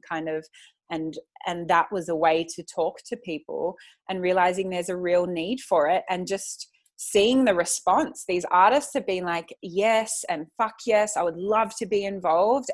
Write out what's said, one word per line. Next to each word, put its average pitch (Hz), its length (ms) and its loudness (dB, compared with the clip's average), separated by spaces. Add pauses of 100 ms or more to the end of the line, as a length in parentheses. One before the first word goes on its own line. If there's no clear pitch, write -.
kind 160 220 -6
of, 156 160 -6 (460)
and, 160 260 -6 (300)
and 175 200 -6
that 170 240 2
was 175 180 -4
a 165 60 0
way 160 300 2 (100)
to 165 80 -12
talk - 440 -4
to - 100 -8
people, 170 580 -8 (320)
and 185 140 -6
realizing 185 480 2
there's 180 200 -4
a 180 80 -4
real 175 280 2
need 175 360 -4
for 151 260 2
it, 180 240 2
and 180 160 -4
just - 400 -8 (340)
seeing 247 440 4
the 202 100 4
response. - 720 0
These 180 240 -2
artists 220 420 6
have 233 140 -2
been 185 160 -2
like, 170 380 -6
"Yes," 220 640 0
and 165 200 -4 (100)
"Fuck 165 180 -2 (100)
yes, 214 300 2
I - 80 0
would 170 140 -2
love 214 400 0
to 226 80 -6
be 202 180 0
involved." 196 720 0